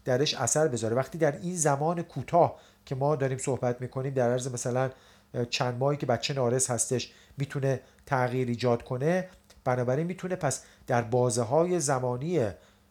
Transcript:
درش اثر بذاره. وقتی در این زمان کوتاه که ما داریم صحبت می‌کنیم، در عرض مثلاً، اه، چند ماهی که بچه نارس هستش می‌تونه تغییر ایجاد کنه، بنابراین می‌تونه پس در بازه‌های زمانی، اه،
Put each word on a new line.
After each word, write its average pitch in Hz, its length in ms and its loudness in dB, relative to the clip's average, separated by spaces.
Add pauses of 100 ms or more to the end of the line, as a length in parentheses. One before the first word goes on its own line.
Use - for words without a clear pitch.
درش 131 300 2
اثر 151 340 2
بذاره. 113 280 0
وقتی 131 220 -2
در 151 220 2
این 180 160 -6
زمان 156 460 0
کوتاه 147 580 2 (260)
که 139 80 -6
ما 143 220 2
داریم 135 220 -2
صحبت 123 420 -2
می‌کنیم، 131 340 -6
در 120 160 2
عرض 127 220 -2
مثلاً، 127 380 -2 (440)
اه، 123 100 0
چند 123 340 -2
ماهی 143 180 2
که 143 100 -4
بچه 123 280 0
نارس 127 360 0
هستش 120 420 -2 (260)
می‌تونه 135 420 -2 (260)
تغییر 127 420 0
ایجاد 120 360 0
کنه، 170 440 -2 (360)
بنابراین 127 420 0
می‌تونه 180 300 -6
پس 170 260 -2 (240)
در 120 160 2
بازه‌های 123 800 2
زمانی، 131 580 0
اه، 107 160 0 (360)